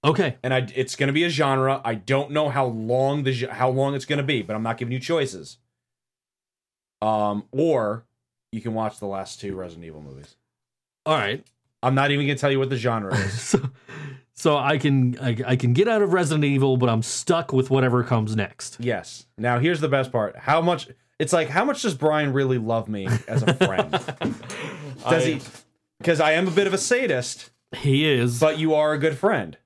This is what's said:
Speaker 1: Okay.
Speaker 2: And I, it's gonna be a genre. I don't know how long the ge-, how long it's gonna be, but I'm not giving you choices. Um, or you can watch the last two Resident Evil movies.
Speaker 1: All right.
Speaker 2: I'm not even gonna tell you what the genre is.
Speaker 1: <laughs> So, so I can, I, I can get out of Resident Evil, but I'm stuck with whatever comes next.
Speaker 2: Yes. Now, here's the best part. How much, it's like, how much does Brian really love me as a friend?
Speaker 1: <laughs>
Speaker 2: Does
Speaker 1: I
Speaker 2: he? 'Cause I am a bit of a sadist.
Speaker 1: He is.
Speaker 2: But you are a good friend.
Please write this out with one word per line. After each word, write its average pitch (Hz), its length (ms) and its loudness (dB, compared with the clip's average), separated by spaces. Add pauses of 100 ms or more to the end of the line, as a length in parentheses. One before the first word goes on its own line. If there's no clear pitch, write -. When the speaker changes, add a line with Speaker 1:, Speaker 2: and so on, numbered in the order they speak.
Speaker 1:
Okay. 143 400 2
Speaker 2:
And 131 100 0
I, 127 200 0
it's 127 220 -2
gonna 139 180 0
be 160 120 2
a 175 40 0
genre. 135 540 0
I 117 120 -2
don't 135 360 -2
know 151 180 0
how 131 160 0
long 127 580 0
the 131 100 0
ge-, 120 160 -4
how 120 200 0
long 135 260 0
it's 135 100 -6
gonna 143 180 -2
be, 135 200 0
but 107 120 -6
I'm 110 80 -4
not 113 140 -4
giving 120 160 -6
you 131 60 -4
choices. 127 580 -4 (1400)
Um, 104 500 0
or 123 540 -2 (460)
you 110 100 -10
can 113 120 -6
watch 110 260 -4
the 101 80 -8
last 98 340 -8
two 98 140 -8
Resident 85 300 -14
Evil 78 160 -18
movies. 71 340 -20 (680)
Speaker 1:
All 156 120 2
right. 104 280 -4 (380)
Speaker 2:
I'm 131 120 2
not 139 160 2
even 143 160 0
gonna 143 100 -2
tell 143 140 0
you 135 80 2
what 135 100 -2
the 131 80 -2
genre 110 380 -2
is. 104 460 -2
Speaker 1:
<laughs> 135 40 -6 (680)
So, - 160 0
so 147 80 4
I 139 220 2
can, 131 400 2
I, 120 260 -2
I 127 100 2
can 123 180 2
get 190 140 4
out 220 140 2
of 185 120 2
Resident 156 320 2
Evil, 135 320 4
but 123 120 4
I'm 113 140 2
stuck - 500 0
with 131 160 2
whatever 127 340 4
comes 110 320 0
next. - 440 -6
Speaker 2:
Yes. 117 480 -6 (100)
Now, 120 220 0
here's 160 220 2
the 151 80 0
best 131 220 0
part. 107 240 -2
How 156 260 2
much, 170 260 0 (320)
it's 156 120 0
like, 165 160 2
how 175 160 2
much 277 200 -2
does 208 100 0
Brian 147 400 2
really 131 240 2
love 113 320 -2
me 98 180 -6 (200)
as 127 160 0
a 147 100 2
friend? - 380 0
Speaker 1:
<laughs> - 280 -6 (840)
Speaker 2:
Does - 20 -8
Speaker 1:
I 165 140 2
Speaker 2:
he? 156 220 -2 (640)
'Cause 165 160 2
I 156 120 4
am 175 160 2
a 180 40 -2
bit 196 140 2
of 190 80 0
a 190 60 0
sadist. 190 720 -2 (240)
Speaker 1:
He 143 360 2
is. 120 280 2
Speaker 2:
But 156 180 4
you 156 160 2
are 151 200 4
a 147 40 -2
good 151 180 0
friend. 131 500 0